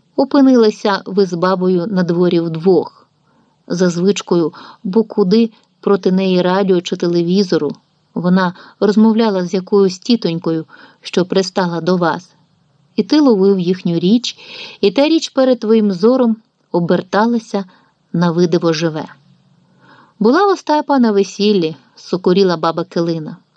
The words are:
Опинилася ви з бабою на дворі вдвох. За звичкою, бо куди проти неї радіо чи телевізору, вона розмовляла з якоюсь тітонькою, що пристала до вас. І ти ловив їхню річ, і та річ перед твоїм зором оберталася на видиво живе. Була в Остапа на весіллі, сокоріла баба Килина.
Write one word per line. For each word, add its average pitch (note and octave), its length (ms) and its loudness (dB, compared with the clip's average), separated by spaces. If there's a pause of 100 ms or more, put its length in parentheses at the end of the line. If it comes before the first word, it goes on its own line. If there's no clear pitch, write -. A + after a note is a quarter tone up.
(160)
Опинилася B3+ 920 2
ви G3 200 0
з F3+ 80 -8
бабою F3+ 540 0
на F#3 160 -2
дворі F3 360 0
вдвох. E3 680 -2 (600)
За F3+ 220 0
звичкою, F3 640 -2 (300)
бо G#3+ 200 0
куди G#3+ 480 0 (280)
проти G3 320 0
неї F#3 300 0
радіо F#3 400 0
чи F3+ 140 -8
телевізору, F3 760 -2 (420)
вона F3+ 400 0 (260)
розмовляла G#3+ 640 2
з E3+ 80 -10
якоюсь F#3+ 460 0
тітонькою, E3 640 -4 (360)
що - 240 -2
пристала F3+ 560 -4
до F3+ 160 0
вас. E3+ 340 -4 (640)
І G#3+ 80 0
ти C#4+ 160 0
ловив G3+ 400 4
їхню F3 400 -2
річ, G#3+ 380 0 (440)
і G3+ 100 2
та C#4 160 2
річ D#4+ 220 0
перед C4 300 0
твоїм G#3+ 320 2
зором A3+ 440 2 (360)
оберталася G3 920 -2 (480)
на F3 180 0
видиво E3+ 420 0
живе. D#3 320 -6 (1120)
Була C4+ 260 2
в G4+ 40 2
Остапа D4+ 500 -2
на A3+ 120 2
весіллі, G3 640 0 (200)
сокоріла F#3 640 0
баба E3 260 -4
Килина. E3 540 -6 (200)